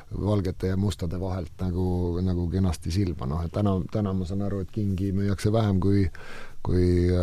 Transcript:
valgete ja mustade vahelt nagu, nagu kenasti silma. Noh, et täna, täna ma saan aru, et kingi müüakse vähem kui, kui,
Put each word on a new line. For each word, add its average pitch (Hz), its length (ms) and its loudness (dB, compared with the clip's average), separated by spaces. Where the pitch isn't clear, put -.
valgete 95 640 -2
ja - 20 0
mustade 92 460 -2
vahelt 92 360 -6
nagu, 92 280 0
nagu 87 320 0
kenasti 90 400 0
silma. 85 400 0
Noh, 85 160 -2
et 80 80 -8
täna, 101 320 2
täna 104 260 -2
ma 92 140 -2
saan 101 160 -4
aru, 98 240 -4
et - 80 -14
kingi 98 400 0
müüakse 101 380 0
vähem 104 280 4
kui, 98 240 4
kui, 90 280 2